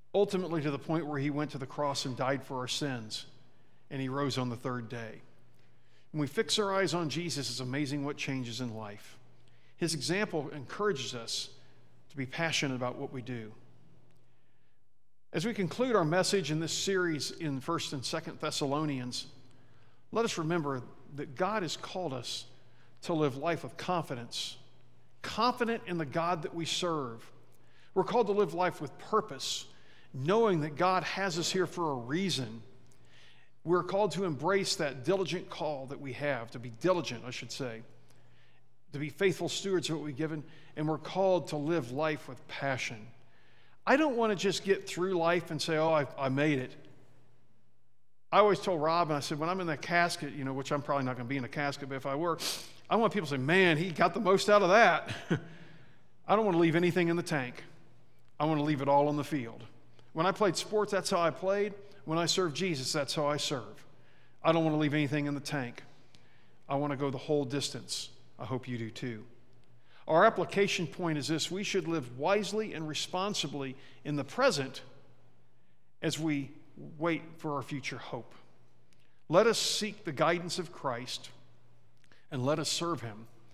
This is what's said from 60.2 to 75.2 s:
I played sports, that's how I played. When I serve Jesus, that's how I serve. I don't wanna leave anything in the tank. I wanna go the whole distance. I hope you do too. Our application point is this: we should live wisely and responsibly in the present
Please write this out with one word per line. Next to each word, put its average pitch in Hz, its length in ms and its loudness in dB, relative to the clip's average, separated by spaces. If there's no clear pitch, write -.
I 190 80 6
played 196 240 4
sports, 208 340 0
that's 185 180 0
how 180 120 4
I 165 80 6
played. 202 440 0
When 156 140 0
I 175 80 4
serve 175 280 2
Jesus, 139 380 0
that's 143 240 0
how 147 120 2
I 147 100 2
serve. 113 480 -4
I 160 80 6
don't 165 140 6
wanna 151 120 4
leave 151 160 4
anything 147 340 2
in 143 60 -2
the 143 60 -2
tank. 127 440 -4
I 143 80 0
wanna 143 220 0
go 139 120 0
the 135 80 -4
whole 147 280 2
distance. 123 640 -4
I - 60 -8
hope 120 240 -4
you 123 100 -4
do 113 120 -4
too. 110 340 -8
Our 175 160 8
application 196 640 4
point 165 300 -2
is 127 100 -2
this: 156 240 0
we 196 120 -4
should 180 220 0
live 135 320 -2
wisely 196 560 2
and 156 140 -6
responsibly 147 880 -2
in 147 100 0
the 139 80 0
present 147 580 2